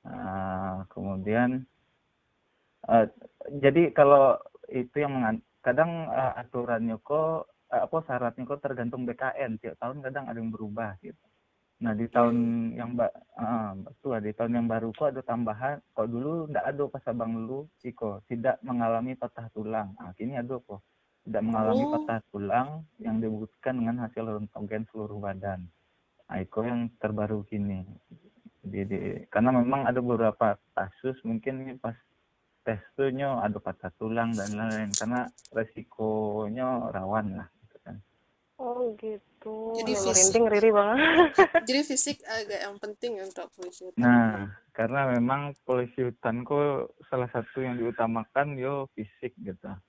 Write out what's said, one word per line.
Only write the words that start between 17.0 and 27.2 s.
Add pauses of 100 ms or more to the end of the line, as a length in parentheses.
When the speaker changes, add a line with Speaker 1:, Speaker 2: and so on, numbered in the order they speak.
Speaker 1:
Abang
dulu, (160)
Iko,
tidak
mengalami
patah
tulang.
Nah,
kini
ada
kok, (460)
tidak
mengalami
Speaker 3:
Oh.
Speaker 1:
patah (120)
tulang (160)
yang
dibuktikan
dengan
hasil
rentgen
seluruh
badan. (640)
Nah,
Iko
yang
terbaru